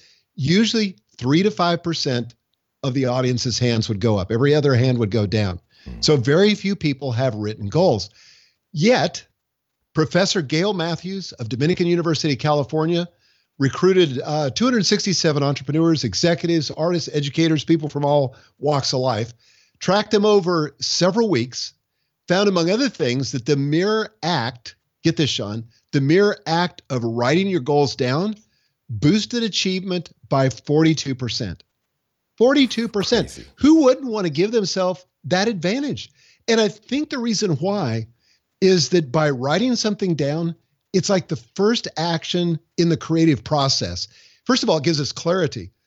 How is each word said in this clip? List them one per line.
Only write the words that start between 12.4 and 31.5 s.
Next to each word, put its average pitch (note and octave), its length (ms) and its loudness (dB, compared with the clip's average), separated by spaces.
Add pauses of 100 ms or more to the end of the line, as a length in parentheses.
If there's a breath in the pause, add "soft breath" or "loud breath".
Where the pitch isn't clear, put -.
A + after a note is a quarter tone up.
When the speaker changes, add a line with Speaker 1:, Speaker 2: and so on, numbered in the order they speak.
Speaker 1:
recruited, D3+ 640 2
uh, D3+ 280 -2
two - 120 -2
hundred A#3+ 220 2
sixty-seven E3+ 580 0
entrepreneurs, D3 600 0
executives, E3 680 0
artists, E3 400 -2
educators, D3+ 540 0
people D3+ 240 0
from D3 160 -4
all C#3+ 280 2 (260 soft breath)
walks C#3+ 340 0
of C3 80 0
life, A#2+ 320 -2 (460 soft breath)
tracked G#3 320 0
them G#3 140 2
over F3+ 540 2
several G3 500 0
weeks, B2+ 440 -2 (540)
found, G3+ 220 2
among F3 200 2
other A#3 200 0
things, B2+ 420 -2
that A#2+ 140 -6
the D3+ 100 2
mere F3+ 540 0 (120)
act, C3 540 -4 (260)
get E3 140 0
this, D3+ 140 0
Sean, A2 340 -6 (300 soft breath)
the C#3+ 80 2
mere F#3 440 4
act E3 440 -2
of B2+ 140 -4
writing A#2+ 440 0
your F3+ 140 -2
goals C#3+ 340 0
down D3+ 400 -2 (540)
boosted G3+ 540 0
achievement F#3 640 -4 (180)
by C3+ 220 2
forty-two D3+ 640 0
percent. G#2 480 -8 (720)